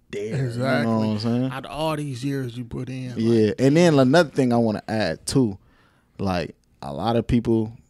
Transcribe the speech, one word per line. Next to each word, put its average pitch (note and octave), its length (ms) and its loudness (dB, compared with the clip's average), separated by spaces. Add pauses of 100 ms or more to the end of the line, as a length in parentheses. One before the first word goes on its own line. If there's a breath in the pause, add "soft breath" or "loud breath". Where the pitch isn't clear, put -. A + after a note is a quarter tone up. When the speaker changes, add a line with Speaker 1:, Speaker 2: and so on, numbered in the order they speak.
(120)
Speaker 1:
there." A2+ 340 -6
Speaker 2:
Exactly. B2+ 320 -2
Speaker 1:
You A#2 60 -2
know A2+ 160 0
what A2 140 0
I'm G#2+ 60 -4
saying? A#2+ 320 -2
Speaker 2:
Out C3 140 -10
of - 60 -14
all D#3 240 -4
these C#3 280 -8
years C3+ 320 -6
you B2 100 -10
put B2+ 240 -10
in, C3 200 -10
like A#2 80 -8
Speaker 1:
Yeah. A2+ 400 4
And C#3 180 4
then E3 220 6
another C3+ 320 6
thing B2+ 240 0
I A#2+ 40 2
wanna A2 300 0
add, G2+ 380 -2
too, A2 320 0 (600 soft breath)
like, F2+ 360 -4 (280)
a C#2+ 100 -10
lot G2+ 220 -2
of A2+ 100 0
people A2+ 480 0 (160)